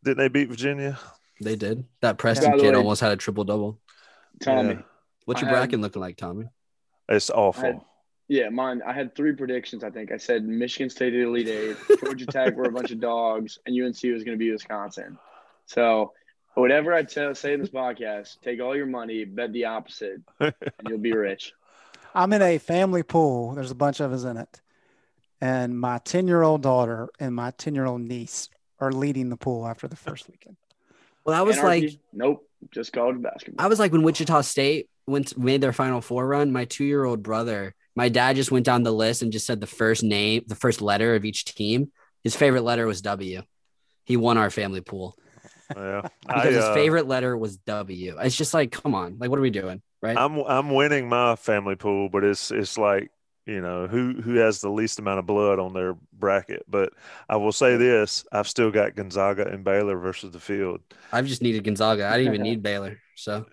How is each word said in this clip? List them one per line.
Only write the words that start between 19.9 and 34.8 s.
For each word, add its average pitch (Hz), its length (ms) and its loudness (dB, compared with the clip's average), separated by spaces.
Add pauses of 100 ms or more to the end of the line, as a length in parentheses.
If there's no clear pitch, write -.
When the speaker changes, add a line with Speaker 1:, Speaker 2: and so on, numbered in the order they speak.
Speaker 1:
<laughs> - 100 -20
Speaker 3:
and 147 140 -2 (340)
you'll 110 100 -6
be 113 160 -2
rich. 101 400 -4 (640)
Speaker 4:
I'm 190 180 4
in 208 80 4
a 175 160 4
family 180 460 0
pool. 131 500 0
There's 135 160 -8
a 131 60 -10
bunch 139 240 0
of 139 120 -2
us 127 120 -6
in 120 140 -6
it. - 220 -14 (800)
And 123 400 -2
my 123 200 -2
ten-year-old 170 640 4
daughter 117 460 2 (100)
and 127 160 -4
my 120 160 -4
ten-year-old 131 500 -4
niece 117 480 -10 (300)
are 135 120 0
leading 131 380 -2
the 120 80 -8
pool 117 300 -6
after 117 200 -10
the - 80 -14
first - 320 -14
weekend. - 280 -20 (680)
Speaker 2:
Well, 160 100 2
that 180 100 4
was 214 140 4
Speaker 3:
Anarchy? 170 300 4
Speaker 2:
like 147 100 -14 (120)
Speaker 3:
Nope. 127 380 -2 (220)
Just 117 200 -8
college 123 300 0
basketball. - 420 -8
Speaker 2:
I 190 60 4
was 220 80 6
like, 202 140 4
when 160 100 6
Wichita 160 400 4
State 139 480 0 (160)